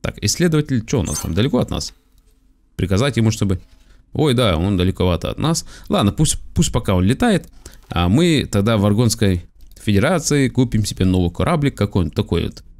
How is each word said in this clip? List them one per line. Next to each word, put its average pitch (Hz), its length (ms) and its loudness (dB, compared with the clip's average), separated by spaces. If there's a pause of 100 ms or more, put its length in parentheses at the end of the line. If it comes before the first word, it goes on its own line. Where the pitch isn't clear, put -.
Так, - 200 -6
исследователь, 151 600 0
чё 123 160 -2
у - 20 -2
нас 71 180 -6
там, - 120 -6
далеко 120 260 0
от - 120 -2
нас? - 240 -6 (800)
Приказать 98 400 0
ему, 110 140 4
чтобы 98 300 -2 (520)
Ой, 139 220 2
да, 113 220 2
он 95 200 0
далековато 90 540 0
от - 80 -10
нас. 156 260 -2 (240)
Ладно, 120 240 2
пусть, - 260 0 (160)
пусть - 180 2
пока 110 220 0
он 90 100 2
летает. 196 440 2 (400)
А 87 200 0
мы 151 420 2
тогда 107 260 2
в 98 100 2
Аргонской 101 600 2 (340)
Федерации 139 680 2
купим 113 360 0
себе - 200 -2
новый 92 260 2
кораблик 143 460 -2
какой-нибудь 95 380 -2
такой 85 300 -2
вот. - 200 -10 (160)